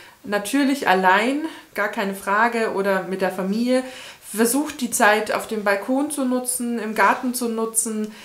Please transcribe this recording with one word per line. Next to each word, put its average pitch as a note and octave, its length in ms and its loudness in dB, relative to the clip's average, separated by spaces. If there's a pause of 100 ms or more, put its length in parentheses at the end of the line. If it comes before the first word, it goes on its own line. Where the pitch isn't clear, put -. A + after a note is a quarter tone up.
(240)
Natürlich C4 640 0
allein, G3+ 580 4 (280)
gar G#3 160 -2
keine G3 240 -2
Frage, A3 600 0
oder G3 300 0
mit F#3 180 -4
der F#3+ 100 2
Familie. A#3+ 520 0 (480)
Versucht A#3+ 500 0
die A#3+ 100 -4
Zeit G#3+ 400 4
auf - 160 -2
dem G#3+ 160 -4
Balkon B3+ 480 0
zu C#4 120 -4
nutzen, B3 540 -2
im G#3+ 160 -6
Garten A#3+ 400 2
zu A#3+ 160 -4
nutzen, A3 640 -2 (120)